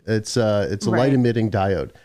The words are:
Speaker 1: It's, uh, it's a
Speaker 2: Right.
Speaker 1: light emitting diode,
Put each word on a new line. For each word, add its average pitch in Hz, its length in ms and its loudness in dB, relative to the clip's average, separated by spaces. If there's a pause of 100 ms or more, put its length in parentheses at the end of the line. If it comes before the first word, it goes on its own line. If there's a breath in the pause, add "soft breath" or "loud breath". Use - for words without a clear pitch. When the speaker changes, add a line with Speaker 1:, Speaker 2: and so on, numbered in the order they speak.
Speaker 1:
It's, 110 320 -2
uh, 104 320 2
it's 101 160 -6
a 113 60 0
Speaker 2:
Right. 113 80 2
Speaker 1:
light 135 140 2
emitting 117 360 2
diode, 95 400 -2 (140 soft breath)